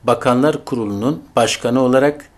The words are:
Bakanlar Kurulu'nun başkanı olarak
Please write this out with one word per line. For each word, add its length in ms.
Bakanlar 600
Kurulu'nun 580
başkanı 460
olarak 440